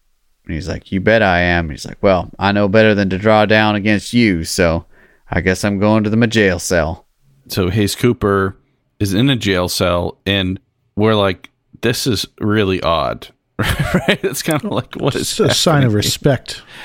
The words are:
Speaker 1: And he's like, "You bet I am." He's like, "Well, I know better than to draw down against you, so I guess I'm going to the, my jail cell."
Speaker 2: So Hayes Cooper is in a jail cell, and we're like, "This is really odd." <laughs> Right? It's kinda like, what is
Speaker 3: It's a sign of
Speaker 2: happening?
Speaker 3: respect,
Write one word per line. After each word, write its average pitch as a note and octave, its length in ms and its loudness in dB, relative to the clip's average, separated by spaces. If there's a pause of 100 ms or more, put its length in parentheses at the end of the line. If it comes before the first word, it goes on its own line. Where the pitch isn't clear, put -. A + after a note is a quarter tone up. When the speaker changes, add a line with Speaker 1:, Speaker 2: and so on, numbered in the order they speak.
(460)
Speaker 1:
And - 80 -8
he's D#2 140 -6
like, - 240 -10
"You G2 80 -2
bet G#2+ 240 2
I F2+ 160 2
am." F2 300 0
He's - 160 -14
like, - 160 -14
"Well, F#2 280 0 (100)
I G2 120 0
know G2+ 160 0
better A2 260 4
than G2 180 0
to F#2 60 -2
draw G#2+ 280 2
down G#2+ 300 2
against G#2 380 -2
you, G#2 300 2
so E2+ 420 0 (460)
I F#2+ 100 -2
guess F#2 220 -2
I'm G2+ 160 -2
going G#2+ 240 2
to A2 60 -2
the, A2 80 0
my A#2+ 80 4
jail G2+ 340 2
cell." E2 460 -2 (420)
Speaker 2:
So F#2 220 -2
Hayes G2+ 260 0
Cooper G2 600 0 (420)
is G2 140 0
in B2 160 2
a C3+ 80 0
jail F#2 320 0
cell, F2 560 -2
and F#2+ 340 -2 (380)
we're A2 180 2
like, G2 340 0 (320)
"This A#2 260 -2
is G#2+ 180 -2 (140)
really G#2 420 0
odd." C#2+ 460 -2 (320)
<laughs> G2+ 80 -2 (260)
Right? F#3 300 0
It's - 200 -4
kinda D#3+ 240 -2
like, - 280 -6
what - 200 -2
is - 60 -2
Speaker 3:
It's - 180 -4
a E3+ 140 2
sign D#3 240 2
of C#3 60 4
Speaker 2:
happening? A2 120 2
Speaker 3:
respect, - 640 -2 (240)